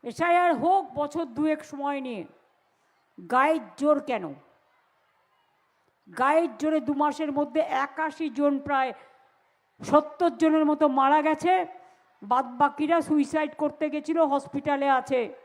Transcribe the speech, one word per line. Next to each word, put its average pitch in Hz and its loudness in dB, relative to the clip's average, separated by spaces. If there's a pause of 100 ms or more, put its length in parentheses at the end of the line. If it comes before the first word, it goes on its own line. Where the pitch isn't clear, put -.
এসআইআর 349 2
হোক 359 2 (100)
বছর 294 -4
দুয়েক 302 -2
সময় 285 -6
নিয়ে, 240 -10 (920)
গায়ের 254 0 (140)
জোর 294 2
কেন? 233 -6 (1800)
গায়ের 277 0
জোরে 311 0
দু 277 -4
মাসের 294 -2
মধ্যে 294 -2 (240)
একাশি 311 -6
জন, 285 0
প্রায় 269 -2 (920)
সত্তর 302 2
জনের 311 4
মতো 302 2
মারা 269 4
গেছে, 311 2 (680)
বাদবাকিরা 269 0
সুইসাইড 302 0
করতে 294 -4
গেছিল, 302 -4
হসপিটালে 277 -2
আছে। 262 0 (240)